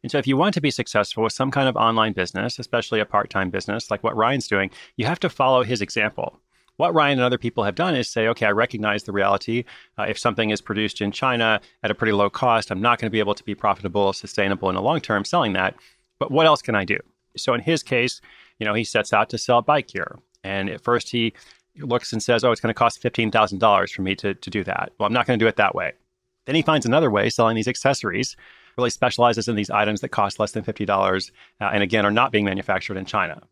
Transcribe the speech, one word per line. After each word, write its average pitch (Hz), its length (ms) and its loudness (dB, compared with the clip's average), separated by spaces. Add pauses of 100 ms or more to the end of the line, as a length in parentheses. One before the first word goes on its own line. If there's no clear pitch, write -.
And 123 100 -10
so 147 60 2
if - 80 -2
you 135 100 2
want 180 180 2
to 170 60 -2
be 143 100 0
successful 110 540 -2
with 110 80 0
some 135 180 -2
kind 135 180 2
of 120 60 0
online 113 380 2
business, 92 480 -4
especially 113 400 -2
a 104 60 0
part-time 98 440 0
business 101 400 -6
like 101 140 -4
what 113 100 0
Ryan's 117 320 0
doing, 98 240 0 (260)
you 113 100 -4
have 170 140 -2
to 180 80 -2
follow 135 360 2
his 110 160 -4
example. - 580 -4 (380)
What 170 180 0
Ryan 147 240 2
and 123 40 2
other 123 160 2
people 117 260 -2
have 98 100 0
done 160 220 -2
is 123 120 -4
say, 113 200 0
"Okay, 113 180 0
I 104 60 4
recognize 107 500 0
the 101 100 -10
reality. 101 520 0 (340)
Uh, 104 60 -2
if 107 120 -4
something 110 340 0
is 104 100 0
produced 107 400 -4
in 101 100 -2
China 113 500 0 (220)
at 110 80 -2
a 104 40 0
pretty 110 180 0
low 101 180 2
cost, 117 400 0
I'm 98 120 -4
not 120 180 2
gonna 110 100 -4
be 110 80 -2
able 104 160 0
to - 80 -10
be 104 140 -8
profitable, 98 560 0
sustainable 98 560 -2
in 92 80 0
the 95 60 -2
long 123 180 0
term 101 240 -2
selling 127 300 0
that. 95 200 0 (460)
But - 100 -4
what 160 160 4
else 151 160 4
can 113 140 -2
I 98 80 0
do?" 98 140 -2 (380)
So - 180 0
in 117 80 -2
his 160 200 0
case, 123 380 -2 (400)
you 110 60 -2
know, 104 80 0
he 113 100 0
sets - 280 0
out 107 180 4
to 113 80 -6
sell 120 220 4
bike 147 280 0
gear. - 300 -8 (260)
And 98 260 -4
at - 120 -12
first 120 280 0
he 113 220 -2 (460)
looks 123 340 -4
and 113 100 -4
says, 117 220 2
"Oh, 120 80 4
it's - 80 -2
gonna 117 140 -2
cost - 280 0
fifteen 113 300 -2
thousand 101 260 2
dollars 98 320 4
for - 120 -8
me 95 140 -2
to, 98 180 -4
to - 160 -14
do 98 120 -4
that. - 360 -6
Well, 101 100 0
I'm 107 60 -2
not 123 120 2
gonna 123 120 0
do 113 100 4
it 104 80 0
that 101 180 2
way." 87 200 -4 (500)
Then 131 100 -4
he 160 80 4
finds 151 240 2
another 135 240 4
way, 104 180 2
selling 113 280 2
these 110 100 0
accessories, 123 680 -2 (420)
really 123 120 2
specializes 117 580 2
in 113 80 -2
these 104 140 -4
items 104 320 0
that 95 80 -8
cost 101 280 -2
less 107 140 -2
than 107 100 -6
fifty 107 220 -6
dollars, 95 480 0 (300)
uh, 101 100 -2
and 101 100 2
again, 101 220 2
are 104 60 4
not 120 200 2
being 107 140 2
manufactured 95 540 -4
in 95 80 -10
China. 87 340 -4 (120)